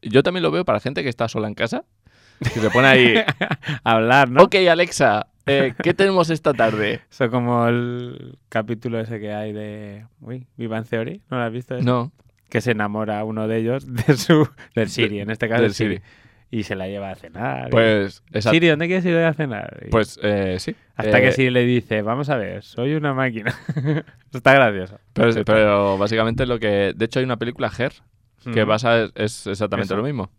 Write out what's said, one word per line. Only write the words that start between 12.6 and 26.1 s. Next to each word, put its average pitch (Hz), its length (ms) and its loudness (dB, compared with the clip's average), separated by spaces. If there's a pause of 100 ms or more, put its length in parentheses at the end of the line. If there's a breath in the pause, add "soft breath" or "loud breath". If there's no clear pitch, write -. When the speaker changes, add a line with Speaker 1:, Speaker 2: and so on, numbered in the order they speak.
Speaker 2:
se 120 100 -2
enamora 107 520 -4
uno 110 240 -6
de 113 100 -2
ellos 123 300 -4
<laughs> 131 40 -14
de 120 260 2
su, 151 300 4 (280 loud breath)
del 110 140 0
Siri, 104 280 -2
Speaker 1:
De-, 101 60 -6
Speaker 2:
en 104 80 -8
este 113 180 -4
caso 120 120 2
Speaker 1:
del 110 80 4
Speaker 2:
el 98 40 -4
Siri. 104 220 -2
Speaker 1:
Siri. 95 80 -14 (460 soft breath)
Speaker 2:
Y 110 140 -6
se 101 120 -6
la 95 120 -8
lleva 98 240 -10
a 92 40 -12
cenar. 127 560 -10
Speaker 1:
Pues, 110 600 2
Speaker 2:
Y, - 60 -4
Speaker 1:
exacto. 107 160 0
Speaker 2:
"Siri, 165 140 4
¿dónde 160 200 2
quieres 185 160 -2
ir 175 120 0
hoy 165 80 2
a 160 100 0
cenar?". 131 520 -8
Y - 40 -14
Speaker 1:
Pues, 110 340 0
eh, 98 360 0
sí. - 160 -8 (200)
Speaker 2:
hasta 107 240 4
que 127 100 4
Speaker 1:
Eh, - 40 2
Speaker 2:
Siri 127 160 2
le 123 160 2
dice, 113 380 0
"Vamos 131 260 -4
a 139 80 0
ver, 95 260 -8
soy 131 300 -6
una 147 220 -2
máquina". 120 380 -4 (140)
<laughs> - 640 -6
Está 135 220 4
gracioso. 104 460 2 (140)
Speaker 1:
Pero, 117 160 4
Speaker 2:
Está. 113 140 0
Speaker 1:
pero 101 540 4
básicamente 113 480 0